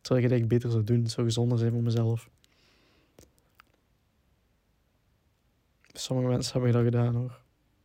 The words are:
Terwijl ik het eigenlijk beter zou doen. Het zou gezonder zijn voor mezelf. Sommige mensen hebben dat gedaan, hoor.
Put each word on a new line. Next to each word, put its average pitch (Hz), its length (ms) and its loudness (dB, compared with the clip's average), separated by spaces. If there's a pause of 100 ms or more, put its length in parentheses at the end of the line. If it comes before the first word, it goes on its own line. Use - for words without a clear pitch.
Terwijl 127 240 0
ik 123 60 2
het 123 80 2
eigenlijk 113 100 0
beter 120 220 0
zou 113 140 0
doen. 120 180 2
Het 113 80 -2
zou 123 160 -2
gezonder 120 320 0
zijn 117 140 0
voor 120 100 -2
mezelf. 117 480 -2 (3500)
Sommige 127 360 -4
mensen 123 240 -2
hebben 123 200 2
dat 120 100 4
gedaan, 120 320 2
hoor. 120 260 -6 (440)